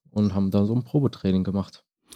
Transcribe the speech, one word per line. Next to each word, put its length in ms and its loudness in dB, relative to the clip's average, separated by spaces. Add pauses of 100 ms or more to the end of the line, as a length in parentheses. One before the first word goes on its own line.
und 240 0
haben 160 0
da 160 2
so 80 0
ein 100 0
Probetraining 600 0
gemacht. 420 -6 (300)